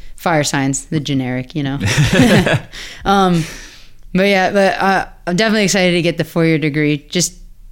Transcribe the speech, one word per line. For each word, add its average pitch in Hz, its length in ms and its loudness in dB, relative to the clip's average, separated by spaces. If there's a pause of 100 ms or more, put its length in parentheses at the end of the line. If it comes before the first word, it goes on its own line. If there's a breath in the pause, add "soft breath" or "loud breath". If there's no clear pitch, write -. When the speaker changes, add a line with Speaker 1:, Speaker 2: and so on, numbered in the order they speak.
(160 soft breath)
Speaker 1:
fire 160 280 0
science, 139 420 -2
the 160 160 -4
generic, 127 520 -4
you 147 100 -4
know. 139 160 -6
Speaker 2:
<laughs> 156 800 4 (160)
Speaker 1:
<laughs> - 320 -16
Um, 185 380 2 (720 loud breath)
but 185 100 2
yeah, 196 280 2
but, 196 300 2
uh, 190 260 0 (200)
I'm 175 80 -2
definitely 220 300 2
excited 180 260 2
to 175 100 2
get 165 160 0
the 165 60 -2
four-year 165 340 2
degree. 151 400 0 (120)
Just, - 280 -4 (340)